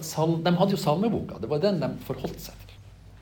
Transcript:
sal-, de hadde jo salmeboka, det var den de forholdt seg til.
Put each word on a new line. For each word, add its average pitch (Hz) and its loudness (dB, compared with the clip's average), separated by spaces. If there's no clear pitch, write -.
sal-, 160 2
de 175 4
hadde 196 4
jo - -4
salmeboka, 175 0
det 110 -6
var 147 0
den 196 2
de 127 -2
forholdt - -6
seg - -16
til. - -20